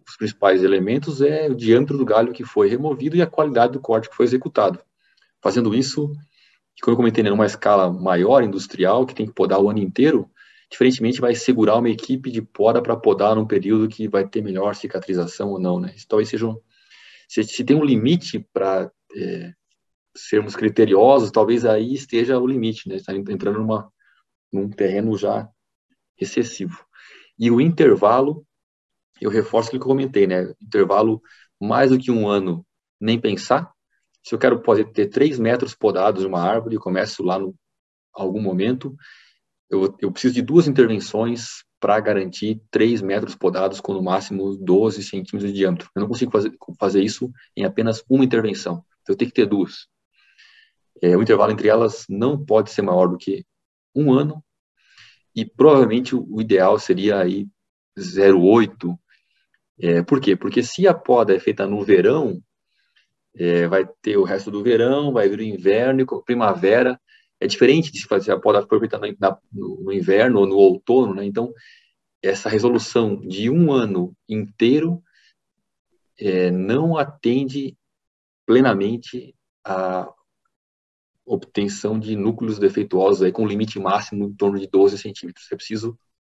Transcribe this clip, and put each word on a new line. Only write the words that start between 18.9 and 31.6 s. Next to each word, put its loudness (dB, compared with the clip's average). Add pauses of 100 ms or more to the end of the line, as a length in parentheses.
é, -10 (640)
sermos -2
criteriosos, 4
talvez 2
aí 0
esteja -2
o -2
limite, -4
né? -10
Está -10
entrando -6
numa, -4 (600)
num -6
terreno -2
já -4 (680)
excessivo. -6 (520)
E 2
o 4
intervalo, 2 (720)
eu -4
reforço 0
aquilo -8
que -12
eu 0
comentei, 2
né? -2
Intervalo 0 (380)
mais 2